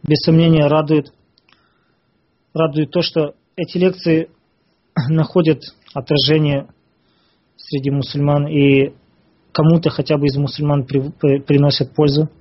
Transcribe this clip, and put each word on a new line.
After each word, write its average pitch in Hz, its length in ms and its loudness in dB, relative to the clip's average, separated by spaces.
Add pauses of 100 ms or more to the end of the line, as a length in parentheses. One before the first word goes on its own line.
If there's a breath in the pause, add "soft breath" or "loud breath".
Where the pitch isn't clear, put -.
без 151 140 0
сомнения, 160 500 2
радует, 151 460 0 (1400)
радует 156 380 -2
то, 175 100 -2
что 160 340 -4 (200)
эти 180 220 -8
лекции 175 520 -2 (680)
<clears throat> 131 140 -2
находят 160 520 0 (320)
отражение 143 760 0 (880)
среди 139 340 -8
мусульман 143 580 -2
и 139 460 2 (600)
кому-то 165 360 2
хотя 151 280 -2
бы 143 80 -2
из 135 100 0
мусульман 143 500 -2
при-, 139 260 -4
при-, 139 280 0
приносят 143 540 0
пользу. 151 360 0 (120)